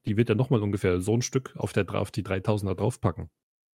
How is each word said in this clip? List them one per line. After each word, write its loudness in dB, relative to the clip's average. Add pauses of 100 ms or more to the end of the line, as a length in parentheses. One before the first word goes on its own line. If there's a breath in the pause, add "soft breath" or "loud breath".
die -2
wird 4
ja 2
noch 2
mal 4
ungefähr 2
so 2
ein 2
Stück -4
auf -4
der 0
dra-, -4
auf -4
die -4
dreitausender -2
draufpacken. -2 (460)